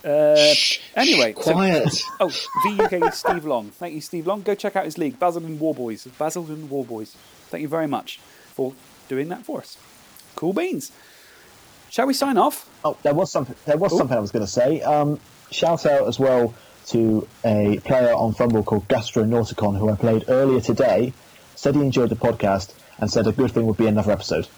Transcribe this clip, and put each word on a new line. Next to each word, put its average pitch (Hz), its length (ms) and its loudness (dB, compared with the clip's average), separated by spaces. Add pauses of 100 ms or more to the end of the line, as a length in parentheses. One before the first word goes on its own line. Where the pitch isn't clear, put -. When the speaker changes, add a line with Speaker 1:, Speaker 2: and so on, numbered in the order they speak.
Speaker 1:
Uh, 151 320 4 (180)
Speaker 2:
Shh, - 280 -2 (140)
Speaker 1:
anyway, 185 380 2
Speaker 2:
shh, - 120 -10
Speaker 1:
so 160 80 4
Speaker 2:
quiet. 180 480 2 (100)
Speaker 1:
<laughs> - 80 -18
oh, 185 80 2
V 1017 560 -4
U 440 60 2
K - 120 -2 (100)
Steve 180 340 -4
Long. 117 260 -4
Thank 170 240 -12
you, 156 60 -10
Steve 160 260 -8
Long. 202 160 -4
Go 208 100 -2
check 202 220 -6
out 190 100 0
his 156 140 -10
league, 135 180 -4
Basildon 165 400 -2
War 156 160 -2
Boys. 120 320 -8 (140)
Basildon 156 500 -8
War 139 160 -6
Boys. 110 300 -12 (340)
Thank - 140 -10
you 151 60 -8
very 160 180 -2
much - 320 -8 (340)
for 135 200 -6 (340)
doing 139 220 -6
that 220 160 -12
for 302 160 -10
us. - 160 -20 (580)
Cool 170 180 -4
beans. 320 380 -4 (1000)
Shall 254 160 -2
we 269 80 0
sign 269 240 0
off? 233 320 0 (140)
Speaker 3:
Oh, 151 200 -2
there 147 120 2
was 180 160 0
something, 135 240 -4 (100)
there 151 120 2
was 175 160 0
Speaker 1:
Ooh. 175 40 2
Speaker 3:
something 131 200 2
I - 20 2
was 104 120 -4
gonna 110 140 -2
say. 127 360 0
Um, 147 380 0 (300)
shout 165 360 0
out 139 220 4
as 120 120 -4
well 127 340 2 (340)
to 110 400 0 (180)
a 104 400 2
player 123 280 2
on 113 200 0
Fumble 113 280 2
called 101 280 -2
Gastronauticon, 110 880 0
who 107 100 2
I 107 60 2
played 113 320 0
earlier 131 340 4
today, 110 520 2 (420)
said 139 200 0
he 147 60 4
enjoyed 127 280 2
the 107 60 0
podcast 104 580 0 (260)
and 107 100 0
said 110 160 2
a 110 60 4
good 120 200 0
thing 117 140 0
would 110 120 0
be 113 100 2
another 104 240 2
episode. 90 360 -2 (100)